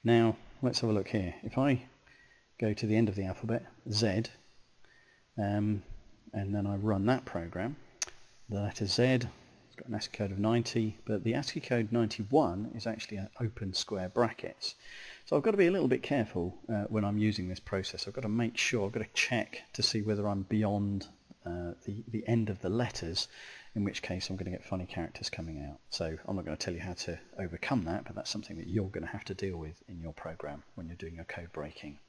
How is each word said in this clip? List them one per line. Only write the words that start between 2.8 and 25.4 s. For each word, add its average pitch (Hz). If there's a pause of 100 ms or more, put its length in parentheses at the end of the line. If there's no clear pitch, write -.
the 107
end 113
of 98
the 98
alphabet, 113 (260)
Z, 107 (1120)
um, 104 (500)
and 101
then 101
I 101
run 101
that 127
program, 90 (720)
the 101
letter 104
Z, 107
it's -
got -
an 117
ascii -
code 101
of 95
ninety, 113
but 101
the 113
ascii 143
code 113
ninety-one 110
is 110
actually 110
an 98 (100)
open 104
square 95
brackets. - (500)
So -
I've 143
got 220
to 202
be 185
a -
little 180
bit 127
careful, 92 (140)
uh, 104
when 107
I'm 101
using 104
this 92
process. -
I've 98
got -
to 113
make 117
sure, 110
I've 101
got 110
to -
check - (100)
to -
see 110
whether 104
I'm 98
beyond, 101 (400)
uh, 87 (140)
the, 107
the 110
end 113
of 95
the 92
letters, 104 (460)
in 104
which -
case 92
I'm 95
gonna 90
get -
funny 92
characters -
coming 80